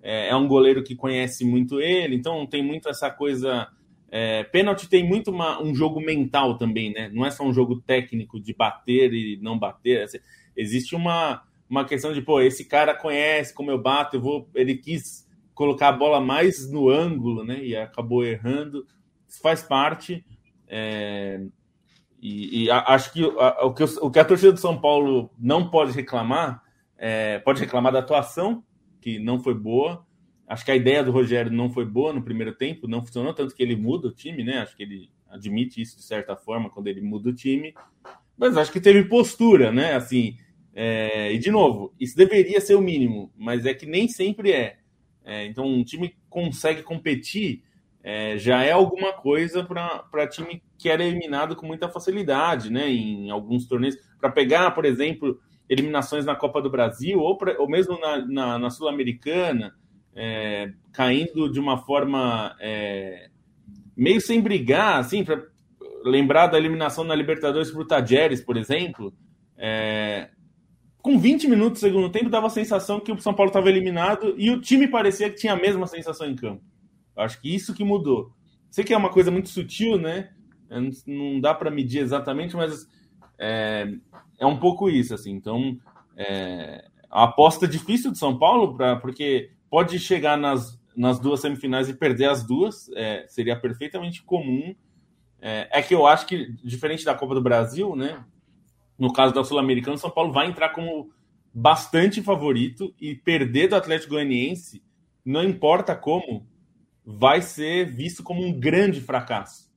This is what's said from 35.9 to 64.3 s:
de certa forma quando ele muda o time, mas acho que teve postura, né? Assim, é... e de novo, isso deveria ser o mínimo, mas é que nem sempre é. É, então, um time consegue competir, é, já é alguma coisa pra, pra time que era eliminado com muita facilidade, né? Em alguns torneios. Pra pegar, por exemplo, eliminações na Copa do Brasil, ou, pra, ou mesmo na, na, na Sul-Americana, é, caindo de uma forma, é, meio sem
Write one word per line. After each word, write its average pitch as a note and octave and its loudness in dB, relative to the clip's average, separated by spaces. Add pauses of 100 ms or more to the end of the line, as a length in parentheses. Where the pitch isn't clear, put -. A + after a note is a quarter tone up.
de - -20
certa G2+ -8
forma A2 -8
quando G2+ -12
ele G2 -8
muda G#2 -6
o B2 -4
time, C#3 -6 (640)
mas B3 2
acho D3+ 2
que F#3 -6
teve G3 8
postura, G#3 6
né? C#3+ 2
Assim, B2 -2 (380)
é... A2 -2
e A2+ 0
de A#2+ -2
novo, C3 2
isso B2+ -8
deveria F#3+ 6
ser G3 6
o G3 6
mínimo, B2 0
mas A#2 -4
é C3 0
que C3 -10
nem F#3 0
sempre G3+ 0
é. A#2+ 0 (460)
É, G#2+ -10
então, A2+ -8
um B2+ 0
time E3+ -10 (140)
consegue D#3 -4
competir, D#3+ -6 (400)
é, G#2+ -6
já B2 2
é C#3+ 2
alguma F#3+ 2
coisa E3+ -2
pra, F3 -8
pra D3 -4
time E3+ -12 (160)
que E3+ -4
era D#3+ 2
eliminado D#3+ -4
com D#3+ -16
muita D#3+ -8
facilidade, E3 -2
né? C3+ -2
Em G#2+ -4
alguns G#2+ -4
torneios. B2+ -2 (220)
Pra C3+ 0
pegar, D3+ 4
por D#3+ -4
exemplo, C#3+ -2 (300)
eliminações C#3+ -2
na C#3+ -2
Copa C#3+ -2
do C#3 -2
Brasil, B2+ 0
ou, F3 0
pra, F#3 -4
ou C#3 2
mesmo F3 -2
na, D3+ -4
na, B2+ -4
na B2 -2
Sul-Americana, C#3 -4 (400)
é, G#2+ -6 (220)
caindo D3 0
de B2+ -4
uma C#3 -2
forma, C3 -2
é, G2 -8 (680)
meio F3 4
sem A#3 2